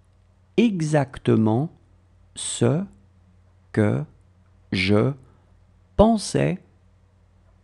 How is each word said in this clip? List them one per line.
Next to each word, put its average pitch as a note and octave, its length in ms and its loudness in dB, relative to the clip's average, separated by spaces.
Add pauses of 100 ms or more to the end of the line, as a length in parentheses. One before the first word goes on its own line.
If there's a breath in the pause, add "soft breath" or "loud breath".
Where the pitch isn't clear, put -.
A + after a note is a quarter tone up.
(560)
exactement D3 1120 0 (640)
ce C3+ 500 -2 (880)
que A2 320 0 (680)
je G#2 400 0 (840 soft breath)
pensais. F#3 640 0 (1040)